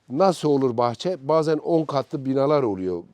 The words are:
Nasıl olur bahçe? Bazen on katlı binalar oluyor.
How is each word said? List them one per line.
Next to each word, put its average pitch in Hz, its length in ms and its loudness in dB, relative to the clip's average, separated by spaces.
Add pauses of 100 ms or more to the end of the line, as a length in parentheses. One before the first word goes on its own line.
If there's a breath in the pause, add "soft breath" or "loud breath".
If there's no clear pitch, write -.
Nasıl 156 400 0
olur 135 280 2
bahçe? 131 520 -2
Bazen 156 300 2
on 160 260 0
katlı 135 400 -4
binalar 139 380 2
oluyor. 92 400 -2 (120)